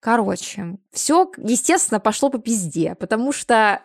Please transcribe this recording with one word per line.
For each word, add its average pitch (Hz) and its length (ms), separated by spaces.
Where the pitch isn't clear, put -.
Короче, 196 760
всё, 370 460
естественно, 240 600
пошло 226 300
по 262 80
пизде, 175 640
потому 220 320
что 220 520